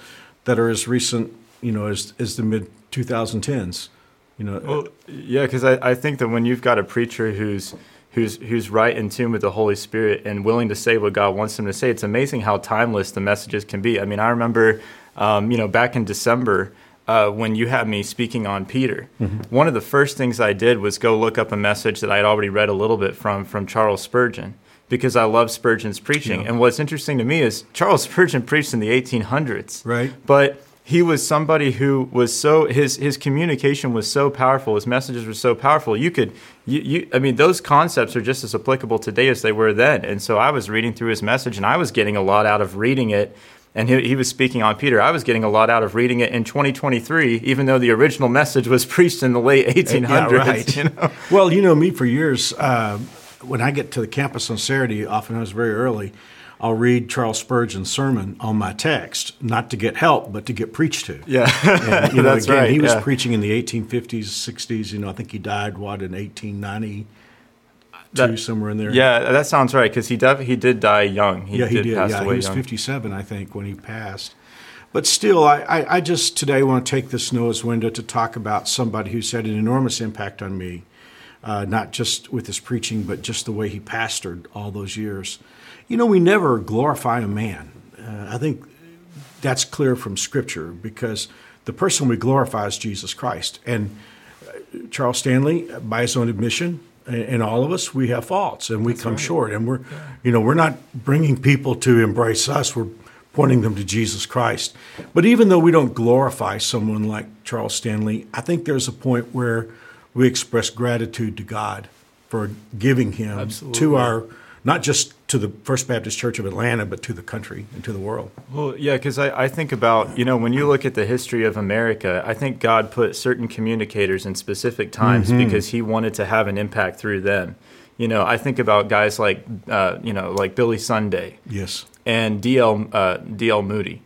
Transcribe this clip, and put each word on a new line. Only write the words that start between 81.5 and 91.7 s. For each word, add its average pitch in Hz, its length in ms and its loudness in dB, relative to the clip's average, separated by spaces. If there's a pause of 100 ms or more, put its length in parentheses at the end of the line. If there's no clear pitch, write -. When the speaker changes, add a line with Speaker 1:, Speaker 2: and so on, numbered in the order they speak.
Speaker 1:
not 104 260 -4
just - 400 -6
with 117 160 -6
his 98 120 -8
preaching, 110 440 -6
but 92 180 -8
just - 240 -8
the 113 60 -8
way 107 180 -4
he 101 100 -10
pastored 101 640 -8 (100)
all 104 160 -10
those 98 260 -10
years. 101 420 -8 (500)
You 233 80 -2
know, 240 80 4
we 208 140 6
never 170 380 4
glorify 117 640 0
a 110 80 -4
man. 101 440 -6 (280)
Uh, 107 300 -12
I 120 80 -6
think 143 260 -4 (800)
that's 131 240 -2
clear 131 300 0
from 101 220 -8
Scripture, - 540 -6
because 107 560 -8 (380)
the - 80 -8